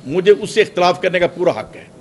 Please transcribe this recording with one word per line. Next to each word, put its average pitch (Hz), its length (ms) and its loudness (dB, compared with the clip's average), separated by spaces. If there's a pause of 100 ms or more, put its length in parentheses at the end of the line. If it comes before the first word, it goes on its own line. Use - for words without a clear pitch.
मुझे 170 300 0
उससे 208 280 0
इख्तलाफ 180 400 0
करने 180 180 -2
का 175 100 2
पूरा 170 240 -2
हक - 220 -10
है। - 260 -20